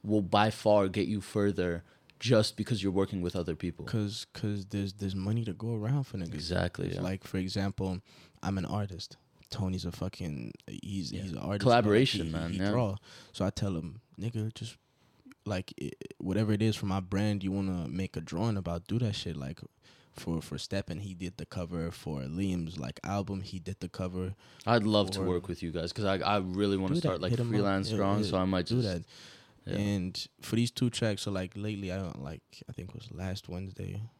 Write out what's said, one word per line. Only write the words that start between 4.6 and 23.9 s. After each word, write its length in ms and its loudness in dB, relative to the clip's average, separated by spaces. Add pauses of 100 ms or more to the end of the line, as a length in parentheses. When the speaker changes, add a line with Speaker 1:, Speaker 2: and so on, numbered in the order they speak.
Speaker 2:
there's, 260 -4
there's 240 -4
money 280 0
to 80 -4
go 220 -4
around 300 0
for 140 -8
niggas. 160 -6
Speaker 1:
Exactly, 520 0
Speaker 2:
It's 100 -2
Speaker 1:
yeah. 60 -2
Speaker 2:
like, 220 -4
for 140 -4
example, 600 0 (440)
I'm 140 0
an 60 0
artist. 520 -4 (340)
Tony's 340 -2
a 60 -2
fucking, 640 -6 (160)
he's, 420 -6
Speaker 1:
Yeah. 120 -6
Speaker 2:
he's 100 -6
an 60 -6
artist, 40 -6
but, 80 -4
like, 100 0 (220)
Speaker 1:
Collaboration, 440 6
Speaker 2:
he, 60 0
Speaker 1:
man, 200 0
Speaker 2:
he 80 -2
Speaker 1:
yeah. 100 4
Speaker 2:
draw. 260 2 (360)
So 120 -2
I 60 2
tell 260 -2
him, 260 -8 (180)
"Nigga, 340 -2
just, 220 -10 (680)
like, 380 -4
i-, 80 -4 (280)
whatever 340 2
it 100 4
is 140 4
for 100 -2
my 140 2
brand 420 0
you 80 0
wanna 380 0
make 280 -4
a 40 -2
drawing 360 0
about, 300 -4
do 140 0
that 160 0
shit." 200 -6
Like, 240 -8 (520)
for, 280 -2
for 180 -8
Steppen, 420 -4
he 140 -6
did 240 -6
the 80 -8
cover. 440 -4
For 300 -6
Liam's, 580 -2
like, 240 -8
album, 380 -2
he 180 -8
did 220 -8
the 80 -6
cover. 460 -4 (300)